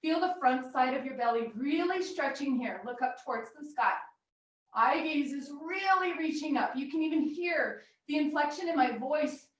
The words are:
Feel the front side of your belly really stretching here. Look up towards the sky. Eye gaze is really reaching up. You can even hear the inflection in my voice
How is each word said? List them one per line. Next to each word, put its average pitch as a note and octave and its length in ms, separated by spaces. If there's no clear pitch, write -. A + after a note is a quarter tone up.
Feel D#4+ 180
the - 200
front B3+ 320
side B3+ 220
of C#4 100
your C4 120
belly A#3 400
really E4+ 460
stretching C4+ 560
here. G3 260
Look B3 180
up B3+ 220
towards A#3 340
the D4 60
sky. - 280
Eye B3+ 260
gaze D4 320
is - 200
really F#4 540
reaching D4+ 380
up. A3 180
You C4+ 160
can D#4+ 120
even D#4 200
hear F4 600
the D4 80
inflection D4+ 520
in D#4+ 80
my B3 220
voice C#4 480